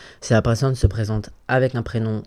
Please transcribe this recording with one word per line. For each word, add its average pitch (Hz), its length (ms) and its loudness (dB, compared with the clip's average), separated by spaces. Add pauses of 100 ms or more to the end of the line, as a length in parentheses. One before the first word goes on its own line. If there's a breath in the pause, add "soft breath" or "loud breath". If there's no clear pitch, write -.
(200 loud breath)
Si - 120 -2
la 110 100 4
personne 127 320 0
se 123 120 2
présente 107 440 0 (160)
avec 127 280 2
un 117 80 -4
prénom, 110 440 -4